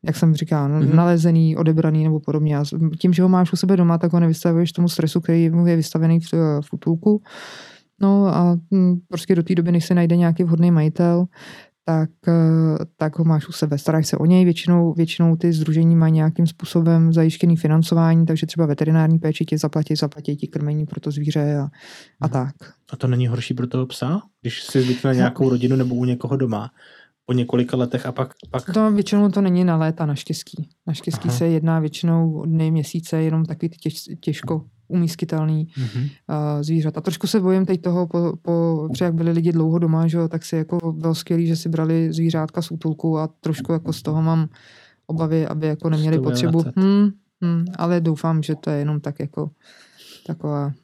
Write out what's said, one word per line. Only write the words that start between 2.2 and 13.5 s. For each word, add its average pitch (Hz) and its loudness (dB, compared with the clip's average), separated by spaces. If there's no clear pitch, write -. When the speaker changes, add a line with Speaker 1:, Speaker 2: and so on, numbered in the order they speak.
Speaker 1:
A 143 -2
s-, - -10
tím, 180 2
že 175 2
ho 185 4
máš 180 4
u - -2
sebe 190 2
doma, 170 4
tak 165 0
ho 175 4
nevystavuješ 165 2
tomu 175 0
stresu, 165 -2
který 165 2
mu 170 2
je 170 4
vystavený 165 2
v, 165 -8
v - -10
útulku. 165 0
No 196 4
a, 175 2
mm, 180 4
prostě 175 0
do 170 2
té 175 0
doby, 170 0
než 170 2
se - 0
najde 170 4
nějaký 170 2
vhodný 170 4
majitel, 170 2
tak, 160 0
eh, 170 2
tak 156 -4
ho 165 2
máš 156 2
u 170 -14